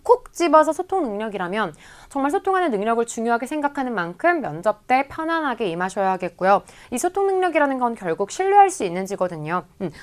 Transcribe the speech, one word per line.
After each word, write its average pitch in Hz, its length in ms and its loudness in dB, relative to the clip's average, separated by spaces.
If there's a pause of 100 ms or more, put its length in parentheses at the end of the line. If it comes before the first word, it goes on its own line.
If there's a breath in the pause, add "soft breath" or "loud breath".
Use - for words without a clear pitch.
콕 - 300 0
집어서 311 400 4
소통 370 320 -2
능력이라면 202 720 -4 (340 loud breath)
정말 277 240 -2
소통하는 381 400 0
능력을 226 340 0
중요하게 233 400 -2
생각하는 285 480 -4
만큼 208 460 0
면접 180 480 -4
때 262 180 2
편안하게 302 600 -4
임하셔야 190 420 -2
하겠고요. 185 520 2 (280 loud breath)
이 247 80 -4
소통 392 300 0
능력이라는 320 500 2
건 240 160 -2
결국 170 380 -4
신뢰할 392 380 6
수 - 120 -6
있는지거든요. 180 840 -4 (160)
음, 170 80 -4 (120 loud breath)